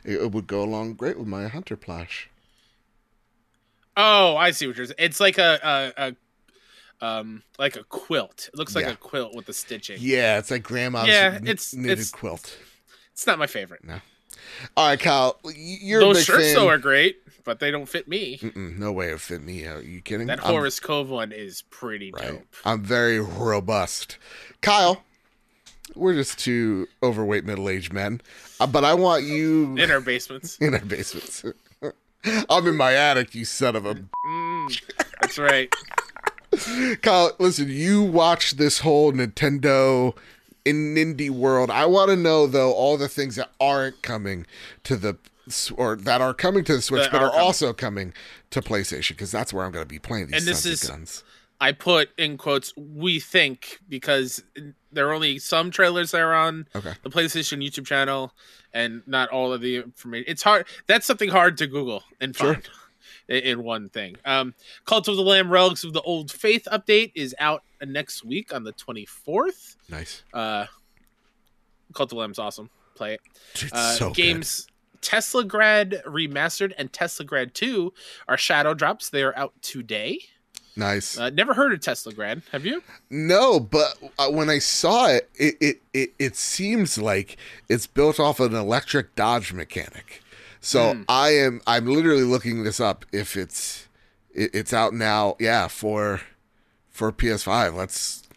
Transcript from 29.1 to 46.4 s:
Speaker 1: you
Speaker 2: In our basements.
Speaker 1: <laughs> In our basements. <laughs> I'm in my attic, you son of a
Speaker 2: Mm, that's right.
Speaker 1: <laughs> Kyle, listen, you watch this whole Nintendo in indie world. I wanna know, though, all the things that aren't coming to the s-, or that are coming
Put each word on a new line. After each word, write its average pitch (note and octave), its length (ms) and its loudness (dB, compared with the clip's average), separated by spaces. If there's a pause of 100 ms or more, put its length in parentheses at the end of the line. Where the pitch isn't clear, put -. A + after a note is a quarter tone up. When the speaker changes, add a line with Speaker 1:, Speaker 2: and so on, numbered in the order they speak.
Speaker 1:
you D3+ 540 2
Speaker 2:
In D#3+ 120 4
our C#3 100 2
basements. B2+ 560 -6
Speaker 1:
<laughs> - 40 -10
In D3+ 140 2
our G2+ 60 -2
basements. - 640 -10 (500)
<laughs> - 560 -4
I'm F3 160 4
in D#3+ 100 4
my C3 180 4
attic, C3+ 400 2
you A#2 120 -8
son B2 300 0
of G2+ 100 -4
a G#2 80 -2 (320)
Speaker 2:
Mm, B5+ 540 -6 (420)
that's - 160 -4
right. C#3 340 2 (800)
Speaker 1:
<laughs> A#3+ 500 -2
Kyle, F3+ 360 6
listen, F3+ 300 2
you F3 340 4
watch E3+ 500 4
this D3 280 2
whole D3 320 6
Nintendo C3 1040 2 (480)
in D3+ 320 0
indie D3+ 340 0
world. B2+ 400 2
I C3+ 160 2
wanna G3 300 6
know, D#3+ 300 6
though, C3 260 4
all C#3 240 2
the C#3 120 -2
things C3+ 280 -6
that B2+ 140 -8 (100)
aren't C3+ 420 0
coming G2 440 -6 (380)
to B2+ 120 -2
the G2+ 200 -4 (300)
s-, - 240 -6
or A2+ 260 -2
that B2 240 2
are C3 140 2
coming F#3 300 2